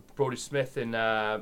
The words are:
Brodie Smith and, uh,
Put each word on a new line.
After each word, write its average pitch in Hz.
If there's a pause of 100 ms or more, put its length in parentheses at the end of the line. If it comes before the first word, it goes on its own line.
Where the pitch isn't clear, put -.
(160)
Brodie 127
Smith 135
and, 117
uh, 110